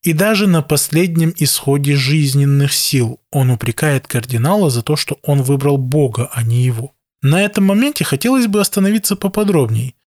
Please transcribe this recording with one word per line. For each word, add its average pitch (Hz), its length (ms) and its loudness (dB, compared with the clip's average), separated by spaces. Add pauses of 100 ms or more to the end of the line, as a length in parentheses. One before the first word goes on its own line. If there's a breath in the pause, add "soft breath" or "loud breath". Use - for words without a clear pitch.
И 165 100 0
даже 202 340 2
на 170 160 2
последнем 160 720 0
исходе 143 600 0
жизненных 139 760 2
сил 123 460 -2 (140)
он 131 180 2
упрекает 127 560 -2
кардинала 135 640 0
за 120 120 -2
то, 151 120 -2
что - 300 -6
он 143 180 2
выбрал 139 360 2
Бога, 127 540 0
а 117 120 -4
не 120 180 0
его. 123 300 -2 (300)
На 156 200 2
этом 208 220 0
моменте 220 400 2
хотелось 240 420 0
бы 208 140 0
остановиться 202 560 0
поподробней. 147 800 -2 (100)